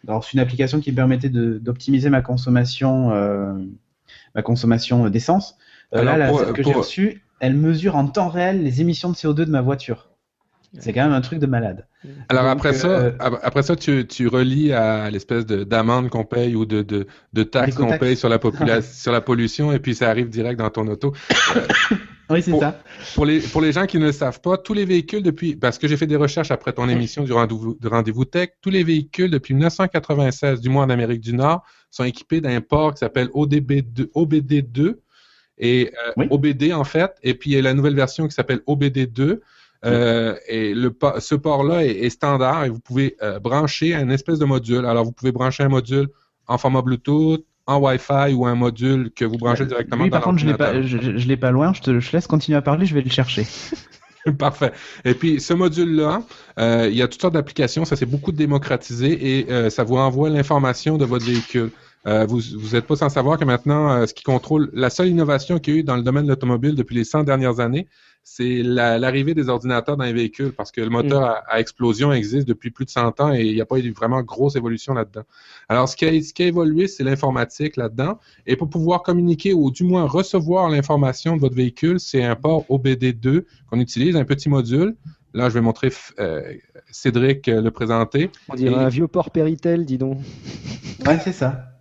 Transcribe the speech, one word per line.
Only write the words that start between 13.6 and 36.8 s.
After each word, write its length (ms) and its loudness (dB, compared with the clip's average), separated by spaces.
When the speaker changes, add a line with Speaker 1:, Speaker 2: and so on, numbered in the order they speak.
Speaker 2:
ça, 140 0
tu, 320 0
tu 220 0
relis 420 2
à 400 0
l'espèce 340 -4
de, 200 -2
d'amende 440 2
qu'on 140 -4
paye 320 -2
ou 100 0
de, 160 0
de, 260 -4
de 100 2
taxe 320 0
qu'on 120 0
Speaker 1:
L'écotaxe. 120 0
Speaker 2:
paye 160 2
sur 140 0
la 100 4
popula-, 360 0
Speaker 1:
<laughs> 20 2
Ouais. 40 0
Speaker 2:
sur 300 -6
la 80 2
pollution, 540 0
et 60 0
puis 160 -4
ça 140 2
arrive 200 0
direct 280 -4
dans 120 -2
ton 180 -4
auto. 300 -4
Speaker 1:
<coughs> 60 -18
Oui, 120 2
c'est 100 -2
Speaker 2:
Pour 100 2
Speaker 1:
ça. 180 -2
Speaker 2:
pour 100 2
les, 160 2
pour 180 -2
les 140 2
gens 120 0
qui 140 0
ne 60 4
le 80 2
savent 260 -4
pas, 180 0
tous 160 -6
les 120 0
véhicules 360 0
depuis, 360 -2
parce 200 0
que 120 -2
j'ai 80 0
fait 100 0
des 80 0
recherches 340 0
après 220 -4
ton 160 -4
Speaker 1:
Oui. 60 2
Speaker 2:
émission 320 -2
du 80 -2
rendez-vous, 440 0
du 100 -8
rendez-vous 360 0
tech, 280 -2
tous 80 -2
les 160 2
véhicules 440 0
depuis 240 -2
mille 100 4
neuf 100 4
cent 160 0
quatre-vingt-seize, 720 0
du 80 -2
moins 160 4
en 40 0
Amérique 300 0
du 140 -6
Nord, 320 0
sont 160 -6
équipés 340 -4
d'un 220 -2
port 320 2
qui 60 -12
s'appelle 340 -2
O 120 0
D 140 2
B 220 0
deux, 320 -6
O 120 2
B 100 0
D 260 2
deux, 400 -2
et, 340 0
euh, 80 -6
Speaker 1:
Oui. 140 0
Speaker 2:
O 80 2
B 160 2
D 180 0
en 140 -2